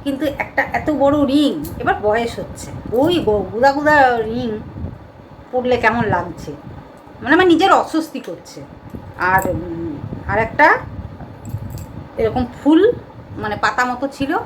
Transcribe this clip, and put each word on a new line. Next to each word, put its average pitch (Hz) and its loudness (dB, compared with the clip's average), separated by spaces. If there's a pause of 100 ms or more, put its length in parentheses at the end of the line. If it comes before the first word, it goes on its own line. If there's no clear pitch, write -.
কিন্তু 277 -4
একটা - -4
এত - -2
বড় 285 4
রিং, 254 2 (160)
এবার 320 -2
বয়স 220 0
হচ্ছে, - -12 (200)
ওই 302 2
গো-, 208 0
গুদা 247 4
গুদা 285 4
রিং 226 -4 (920)
পরলে 247 0
কেমন 233 0
লাগছে, 175 -4 (720)
মানে 247 4
আমার 370 6
নিজের 349 6
অস্বস্তি - 0
করছে। - -14 (580)
আর, 185 4
উম, 165 -6 (300)
আর 202 0
একটা 277 4 (1400)
এরকম 226 0 (180)
ফুল, 339 6 (460)
মানে 208 -4
পাতা 220 0
মতো 247 -4
ছিল 277 -2